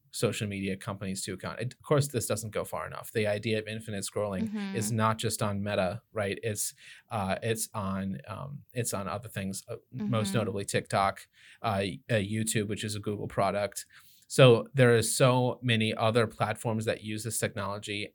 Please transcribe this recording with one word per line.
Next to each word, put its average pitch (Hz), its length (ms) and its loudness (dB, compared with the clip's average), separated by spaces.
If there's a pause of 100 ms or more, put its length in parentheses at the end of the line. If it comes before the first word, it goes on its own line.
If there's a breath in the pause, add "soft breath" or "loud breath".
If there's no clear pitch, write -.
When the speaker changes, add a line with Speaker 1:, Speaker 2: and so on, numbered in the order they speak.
(120)
Speaker 1:
social 107 360 -2
media 98 300 -4
companies 95 480 -6
to 95 80 -6
account. - 260 -8
It, 123 140 -6
of - 80 -20
course, 143 260 2
this 117 200 -4
doesn't 107 240 -4
go 87 120 -2
far 80 220 -6
enough. - 260 -12
The 107 140 0
idea 107 320 0
of 107 100 -4
infinite 107 380 -6
scrolling 101 440 -2
Speaker 2:
Mm-hmm. 202 260 -6
Speaker 1:
is 107 160 -2
not 110 260 4
just 110 240 -4
on 101 220 0
Meta, 101 380 0 (120)
right? 101 300 -2
It's, - 320 -4 (340 loud breath)
uh, 95 320 0
it's 113 320 -2
on, 95 540 -4
um, 95 320 -10 (140)
it's 120 200 -2
on 98 140 -4
other 101 200 -6
things, 98 400 -6
uh, 113 100 -10 (140)
most 120 380 0
Speaker 2:
Mm-hmm. 98 80 0
Speaker 1:
notably 101 280 -2
TikTok, 98 600 0 (360 loud breath)
uh, 101 180 0
y-, 101 180 -2 (120)
uh, - 20 4
YouTube, 107 540 0
which 104 160 -4
is 107 120 -4
a 104 40 -6
Google 104 280 -4
product. 101 600 -2 (420 loud breath)
So 123 440 8
there 123 200 8
are 113 80 6
so 123 600 4
many 110 320 2
other 113 320 4
platforms 110 560 -2
that 110 180 -2
use 107 220 -8
this 113 160 -4
technology 101 760 -4